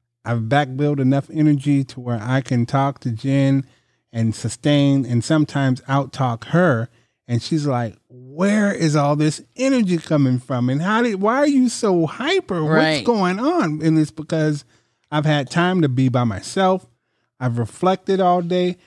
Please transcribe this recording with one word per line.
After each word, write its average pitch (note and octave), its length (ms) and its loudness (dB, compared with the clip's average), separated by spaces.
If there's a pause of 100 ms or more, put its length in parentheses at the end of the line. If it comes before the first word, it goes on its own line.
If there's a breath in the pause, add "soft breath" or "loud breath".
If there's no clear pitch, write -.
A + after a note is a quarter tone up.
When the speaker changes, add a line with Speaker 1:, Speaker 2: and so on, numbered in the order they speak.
(260)
Speaker 1:
I've A2+ 240 -4
back C3+ 260 0
built D3 240 0
enough C3+ 320 2
energy C#3+ 540 2
to - 160 -14
where A#2+ 200 -4
I C3 200 -2
can B2 240 -2
talk C#3 340 -2
to B2+ 120 -6
Jen C3+ 540 0 (480 soft breath)
and A2+ 220 0
sustain C#3 680 0
and A#2+ 180 0
sometimes C#3+ 640 0
out-talk C3+ 580 -2
her. D3+ 440 0 (380)
And A#2+ 140 -2
she's D#3 240 -4
like, A#2+ 300 -2 (140)
"Where F#3+ 640 -2
is D#3 220 0
all D3 200 2
this D3+ 260 0 (140)
energy B3 420 0
coming C#3 420 2
from? B2 300 -2
And C#3 120 -2
how G#3+ 200 0
did, G#3+ 200 -2
why A3 160 2
are D4 100 2
you B3+ 220 2
so F#3 360 0
hyper? C#4 580 -2
What's D3+ 100 0
Speaker 2:
Right. D#3 320 2
Speaker 1:
going G3 340 0
on?" A#3+ 420 -2
And D#3+ 160 2
it's D#3 140 0
because D#3 540 -2 (460)
I've D3 140 -2
had D3 240 0
time F3+ 320 0
to D3 80 2
be C3 200 2
by B2 160 0
myself. F#3 600 -2 (520)
I've A#2+ 180 -2
reflected F#3 600 -2
all F3+ 220 2
day. F3+ 460 -2